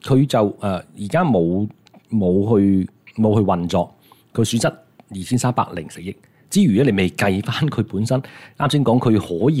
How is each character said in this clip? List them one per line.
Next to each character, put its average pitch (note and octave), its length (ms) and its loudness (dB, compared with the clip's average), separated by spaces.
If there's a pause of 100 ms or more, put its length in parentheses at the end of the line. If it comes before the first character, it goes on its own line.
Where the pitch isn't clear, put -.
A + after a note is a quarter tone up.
佢 C3+ 220 2
就， C3 120 0
誒， G#2 220 0
而 G2 480 -8
家 E3 160 0
冇， F#2+ 440 0 (420)
冇 G2+ 500 2
去， G2 280 2 (280)
冇 A2 200 2
去 A2+ 80 4
運 F2 220 -2
作， F2 260 -2 (400)
佢 A#2 120 0
損 A2+ 160 -2
失 E3 80 0
二 - 560 -12
千 B2+ 120 -2
三 B2 160 0
百 A#2+ 220 -2
零 E2 160 -10
四 - 100 -20
億。 F#2 140 -10 (360)
之 G3+ 120 2
餘 A2 160 4
呢， C3+ 60 4
你 B2+ 80 2
未 F#2+ 180 0
計 G2+ 320 -2
返 B2 120 -6 (140)
佢 - 140 -4
本 G#2 240 -4
身， C3 120 0 (380)
啱 D3 160 -2
先 D3 100 2
講 A#2 160 2
佢 A2 200 2
可 F2+ 320 -2
以 D#3+ 100 0